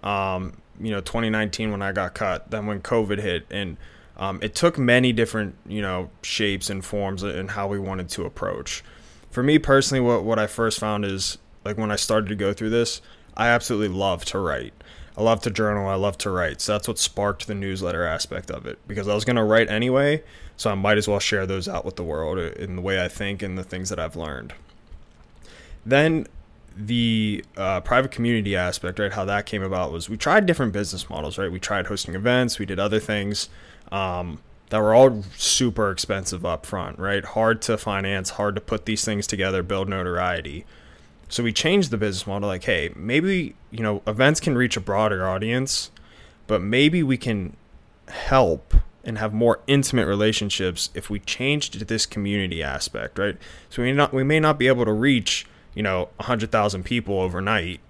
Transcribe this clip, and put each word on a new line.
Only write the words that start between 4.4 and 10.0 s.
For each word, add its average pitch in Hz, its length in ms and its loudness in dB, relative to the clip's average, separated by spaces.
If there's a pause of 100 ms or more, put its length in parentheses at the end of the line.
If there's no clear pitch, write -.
it 107 140 -6
took - 240 2
many 127 340 6
different, 110 440 -2 (100)
you 104 160 -6
know, 92 280 -4 (120)
shapes 101 480 -2
and 95 140 -6
forms 98 380 -4
and 95 280 -6
how 101 160 -4
we 101 120 -2
wanted 95 320 -6
to 87 140 -6
approach. - 580 -6 (480)
For 123 120 -2
me 147 160 6
personally, 135 420 4